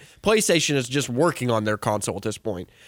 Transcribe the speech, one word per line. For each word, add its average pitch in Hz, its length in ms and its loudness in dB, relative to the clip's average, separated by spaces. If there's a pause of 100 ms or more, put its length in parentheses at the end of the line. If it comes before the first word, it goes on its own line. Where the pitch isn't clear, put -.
(240)
PlayStation 180 520 2
is 127 120 0
just 127 220 -2
working 127 420 0
on 110 140 2
their 107 120 0
console 104 380 -2
at 98 60 -8
this 107 160 -4
point. 92 320 -8 (180)